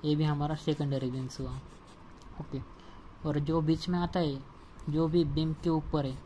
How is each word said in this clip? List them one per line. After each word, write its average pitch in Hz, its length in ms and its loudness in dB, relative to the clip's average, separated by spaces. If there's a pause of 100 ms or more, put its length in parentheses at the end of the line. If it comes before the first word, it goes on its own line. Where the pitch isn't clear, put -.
ये 151 120 4
भी 156 80 4
हमारा 147 320 2
secondary 139 540 0
beams 131 300 -6
हुआ। 131 140 -4 (840)
ओके, 139 200 -6 (680)
और 147 140 2
जो 160 200 4
बीच 160 280 2
में 175 100 2
आता 175 220 2
है, 143 180 2 (520)
जो 156 180 4
भी 165 160 6
beam 156 300 2
के 175 160 0
ऊपर 151 360 2
है 131 200 -4